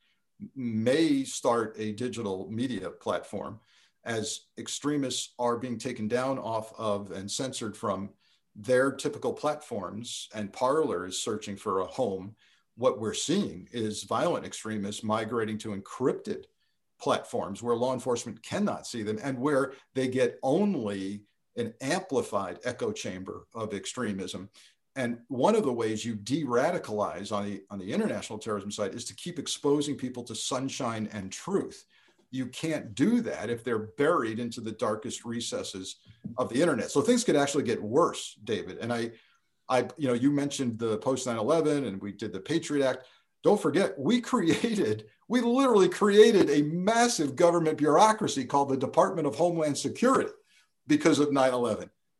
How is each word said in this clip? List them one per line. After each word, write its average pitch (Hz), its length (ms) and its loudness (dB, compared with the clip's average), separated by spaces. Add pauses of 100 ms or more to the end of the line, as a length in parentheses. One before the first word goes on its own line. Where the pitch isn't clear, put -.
(560)
may 135 680 2
start 117 560 0
a 107 140 -4
digital 104 580 -6
media 113 400 -6
platform - 680 -6 (460)
as 110 360 -6 (180)
extremists 135 800 -4
are 120 180 0
being 117 220 -6
taken 110 280 -6
down 127 300 0
off 110 400 -4
of 104 340 -2
and 98 200 -8
censored 127 440 -6
from 98 360 -4 (440)
their 127 360 4
typical 135 420 -4
platforms, 117 1000 -6
and 104 180 -6
Parler 127 540 0
is 92 120 -6
searching 107 360 -6
for 98 240 -2
a 92 80 0
home. 101 480 -4 (400)
What 117 240 2
we're 107 160 -2
seeing 139 560 -2
is 107 320 -4
violent 123 420 0
extremists 104 580 -6
migrating 110 560 -2
to 107 160 -8
encrypted - 720 -4 (560)
platforms 98 600 -2
where 120 120 2
law 127 180 0
enforcement 123 500 -4
cannot 170 420 -4
see 120 160 -8
them 107 220 -4
and 131 160 -4
where 135 340 0 (220)
they 131 120 0
get 127 360 2
only 107 800 0 (320)
an 110 260 -4
amplified 120 800 -2
echo 117 280 -4
chamber 92 640 -10
of 107 180 -6
extremism. 95 760 -6 (460)
And 120 220 -2 (120)
one 151 260 4
of 214 80 4
the 131 100 0
ways 110 320 -2
you 117 80 -4
de-radicalize 110 1200 -2
on 101 140 -2
the, 101 260 -8
on 101 80 -8
the 92 120 -8
international 131 460 -4
terrorism 104 320 -6
side 104 240 -4
is - 120 -10
to - 100 -12
keep 165 240 -8
exposing 143 560 0
people 123 300 -6
to 110 100 -10
sunshine 120 760 -4
and 98 200 -8
truth. - 540 -4 (440)
You 131 180 -6
can't 139 480 -6
do 226 260 4
that 117 300 -4
if 117 120 -4
they're 110 340 -2
buried 139 420 2
into 120 200 -6
the 110 120 -6
darkest 107 520 -4
recesses 117 760 -8 (400)
of 123 120 0
the 117 100 0
internet. 143 300 2
So - 120 4
things 240 220 4
could 151 120 4
actually 143 280 2
get 110 180 0
worse, 127 640 2
David. 92 360 -4
And 117 120 -4
I, 117 200 -2 (580)
I, 127 180 4 (100)
you 147 100 0
know, 123 80 4
you 127 160 4
mentioned 135 480 -2
the 110 180 0
post 127 300 -2
nine 117 100 -2
eleven 147 480 2
and 95 160 -6
we 101 100 -6
did 107 220 -8
the 95 60 -8
Patriot 147 460 0
Act. 127 200 -2 (380)
Don't 202 180 6
forget, 165 380 2
we 190 200 2
created, 180 880 2 (220)
we 240 140 2
literally 233 480 6
created 202 600 8
a 147 140 4
massive 180 720 2
government 170 420 4
bureaucracy 151 680 6
called 139 240 2
the 135 80 2
Department 160 500 2
of - 80 0
Homeland 160 420 2
Security 220 540 2 (560)
because 147 320 6
of 147 120 4
nine 131 220 4
eleven. 107 360 0 (300)